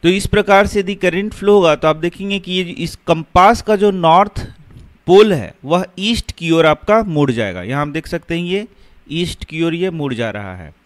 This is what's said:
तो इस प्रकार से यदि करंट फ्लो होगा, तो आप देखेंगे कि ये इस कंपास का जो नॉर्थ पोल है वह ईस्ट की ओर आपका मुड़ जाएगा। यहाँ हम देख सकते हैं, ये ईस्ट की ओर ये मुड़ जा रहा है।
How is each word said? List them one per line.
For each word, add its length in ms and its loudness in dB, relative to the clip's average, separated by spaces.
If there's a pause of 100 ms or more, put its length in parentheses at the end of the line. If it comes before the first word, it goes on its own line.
तो 60 4
इस 180 0
प्रकार 400 4
से 140 -2
यदि 140 -4
करंट 400 -2
फ्लो 200 2
होगा, 220 6
तो 120 0
आप 80 2
देखेंगे 420 -6
कि 140 -8
ये 100 0
इस 340 -8 (100)
कंपास 560 2
का 140 0
जो 140 2
नॉर्थ 560 2 (600)
पोल 260 6
है 220 -6 (100)
वह 220 -2 (120)
ईस्ट 340 -4
की 180 -6
ओर 160 4
आपका 360 2
मुड़ 280 0
जाएगा। 320 -4
यहाँ 200 -4
हम 100 -8
देख 140 -8
सकते 320 -8
हैं, 60 -6
ये 220 -4 (440)
ईस्ट 340 -6
की 180 -8
ओर 120 -2
ये 160 -4
मुड़ 240 -6
जा 160 -6
रहा 260 -10
है। 180 -18 (120)